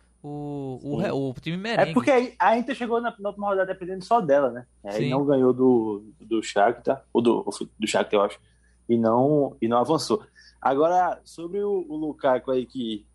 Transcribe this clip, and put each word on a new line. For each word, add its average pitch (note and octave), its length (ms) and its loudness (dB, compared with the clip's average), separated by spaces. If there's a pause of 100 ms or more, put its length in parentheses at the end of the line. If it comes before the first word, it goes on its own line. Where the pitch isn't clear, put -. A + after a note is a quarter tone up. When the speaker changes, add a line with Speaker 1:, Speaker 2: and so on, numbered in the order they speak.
(240)
Speaker 1:
o, C#3+ 580 -8
o, C#3+ 200 -4
Speaker 2:
Sim. G3+ 100 -2
Speaker 1:
o C3+ 280 -4
time E3 180 -6
merengue. G3 340 0
Speaker 2:
É - 20 -8
porque A#3+ 160 2
a, B3 380 2
a A3+ 100 4
Inter B3 160 -4
chegou A#3 280 -2
na, A#3 180 -6
na G3+ 100 -6
última G3+ 200 -6
rodada F#3+ 220 0
dependendo F#3 320 -8
só A#3 160 -2
dela, C#3 300 2
né? A#2+ 160 -10 (200)
Aí G#2 180 -4
Speaker 1:
Sim. D3 80 -2
Speaker 2:
não C#3 140 0
ganhou C3 280 4
do, A2+ 520 2 (160)
do A2 200 -2
Shakhtar, A#2+ 600 0 (100)
ou A#2+ 80 2
do, A2 240 2 (320)
do G#2+ 80 -4
Shakhtar, G#2 340 0
eu G2+ 40 4
acho, G#2 160 -4 (500)
e A#2+ 80 2
não, B2+ 640 2
e A#2 60 -2
não A#2 100 2
avançou. B2+ 460 0 (360)
Agora, D#3+ 640 0
sobre F3 380 -10
o, G3+ 260 -4
o D3+ 100 -10
Lukaku C#3 540 -2
aí B2+ 140 -2
que, A2+ 500 -8